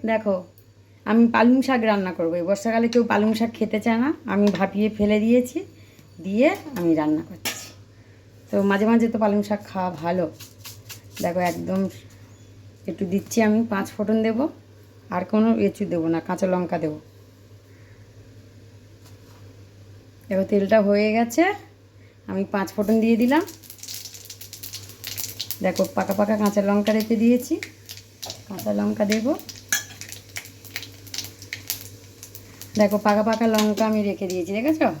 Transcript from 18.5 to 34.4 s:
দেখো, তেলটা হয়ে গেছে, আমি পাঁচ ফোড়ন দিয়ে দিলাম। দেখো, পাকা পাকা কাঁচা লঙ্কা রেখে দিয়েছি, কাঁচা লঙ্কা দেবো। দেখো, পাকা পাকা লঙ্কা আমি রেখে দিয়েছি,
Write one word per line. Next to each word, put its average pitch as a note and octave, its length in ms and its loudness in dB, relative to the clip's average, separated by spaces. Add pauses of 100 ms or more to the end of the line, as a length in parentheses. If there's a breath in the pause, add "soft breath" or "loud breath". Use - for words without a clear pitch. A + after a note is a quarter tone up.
দেখো, F#3+ 220 0
তেলটা G3+ 280 4 (100)
হয়ে G#3 280 4
গেছে, A#3 280 2 (840 soft breath)
আমি F#3+ 120 -2 (120)
পাঁচ F#3+ 200 -2
ফোড়ন G#3+ 300 2
দিয়ে A3+ 180 4
দিলাম। C#4 200 4 (2250)
দেখো, F#3 180 0 (140)
পাকা F#3+ 220 -2
পাকা G#3 240 2
কাঁচা G#3 180 2 (100)
লঙ্কা G#3 280 2
রেখে A3 240 0
দিয়েছি, B3 320 2 (960)
কাঁচা G#3 320 -6
লঙ্কা G#3 320 0
দেবো। A3+ 200 0 (3500)
দেখো, G#3 160 4 (100)
পাকা G#3 220 4
পাকা A3+ 260 0
লঙ্কা G#3+ 360 2
আমি G#3+ 100 0 (100)
রেখে F#3+ 220 -6
দিয়েছি, F3+ 260 -4